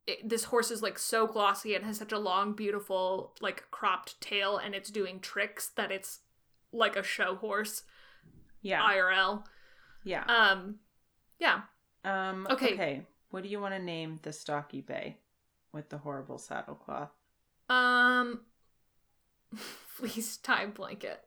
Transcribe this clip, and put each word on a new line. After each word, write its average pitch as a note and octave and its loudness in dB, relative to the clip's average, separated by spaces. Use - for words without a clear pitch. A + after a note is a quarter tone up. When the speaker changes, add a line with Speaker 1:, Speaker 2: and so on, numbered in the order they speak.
Speaker 1:
it, G#3+ -6
this A3+ 0
horse A#3 2
is, A3 -4
like, F#3+ -2
so A3+ 2
glossy G#3 2
and F#3 0
has G#3+ -6
such G#3+ -8
a G#3+ 0
long, G3+ 2
beautiful, G3+ -2
like, G3 -4
cropped - -2
tail, G3+ 0
and G3+ -6
it's G3 -10
doing F#3+ -2
tricks - -4
that G3+ 0
it's - -8
like G#3+ 4
a G3 0
show F#3+ 0
horse. G#3 -2
Speaker 2:
Yeah. F#3 2
Speaker 1:
I G3+ 6
R F#3 6
L. G3 4
Speaker 2:
Yeah. F3+ -2
Speaker 1:
Um, G#3 6
yeah. G#3 4
Speaker 2:
Um, F#3+ -2
Speaker 1:
Okay. C4 4
Speaker 2:
okay. D#3 -2
What F#3 -8
do G3 -8
you G3+ -4
wanna G3 -4
name E3 -6
the D3+ -8
stocky D3 -6
bay - -8
with D3+ -12
the D3 -10
horrible C#3 -10
saddlecloth? - -8
Speaker 1:
Um, B3 4
<laughs> A3 -14
fleece - -8
tie G#3 2
blanket. - -10